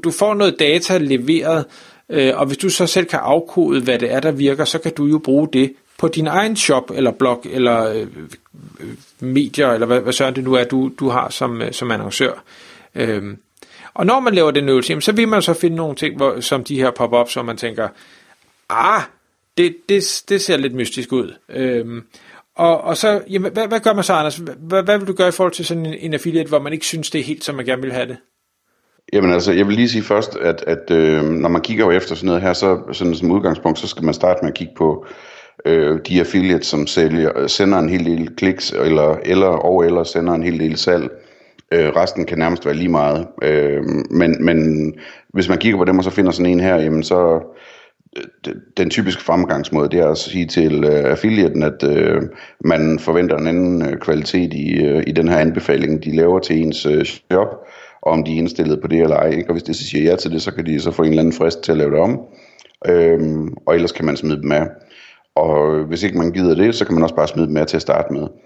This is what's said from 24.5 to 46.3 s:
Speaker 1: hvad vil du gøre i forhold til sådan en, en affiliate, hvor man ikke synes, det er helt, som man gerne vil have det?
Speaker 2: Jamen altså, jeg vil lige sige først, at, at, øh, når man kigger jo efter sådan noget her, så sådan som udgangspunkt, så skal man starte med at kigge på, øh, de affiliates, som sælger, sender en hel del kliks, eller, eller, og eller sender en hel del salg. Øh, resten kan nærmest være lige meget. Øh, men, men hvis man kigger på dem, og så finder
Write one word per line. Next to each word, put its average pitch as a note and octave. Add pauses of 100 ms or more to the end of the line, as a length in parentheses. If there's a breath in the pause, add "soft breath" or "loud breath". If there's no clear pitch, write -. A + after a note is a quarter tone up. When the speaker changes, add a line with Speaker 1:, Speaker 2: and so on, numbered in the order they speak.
Speaker 1:
hvad G#3
vil G3
du F#3+
gøre F#3
i F3
forhold F#3
til E3
sådan E3
en, D#3+
en D#3+
affiliate, D#3
hvor D3
man C#3+
ikke D#3
synes, D#3+
det D#3
er C3
helt, D3+
som D3
man B2+
gerne B2+
vil C3
have B2
det? B2+ (960)
Speaker 2:
Jamen F#2
altså, F2+
jeg G2
vil G#2
lige A#2+
sige A2
først, G#2+
at, E2
at, E2
øh, D#2
når D#2+
man F2
kigger A2
jo F2
efter F2+
sådan F#2
noget F2
her, F#2
så F#2+ (120)
sådan E2+
som E2
udgangspunkt, F2
så -
skal E2
man D#2
starte F2+
med D#2+
at -
kigge E2
på, D#2 (600 loud breath)
øh, D#2+
de F2+
affiliates, F2+
som D2
sælger, D#2+
sender G2
en D#2+
hel F2
del E2
kliks, F#2
eller, D#2
eller, F#2
og F2
eller F2
sender E2+
en E2
hel E2+
del D#2
salg. E2+ (600 loud breath)
Øh, E2
resten E2+
kan E2
nærmest E2
være D2
lige F2
meget. D2+ (140)
Øh, D2 (280)
men, E2
men D#2 (400 loud breath)
hvis F#2
man E2+
kigger G#2
på F2+
dem, F#2+
og F#2
så F#2
finder F#2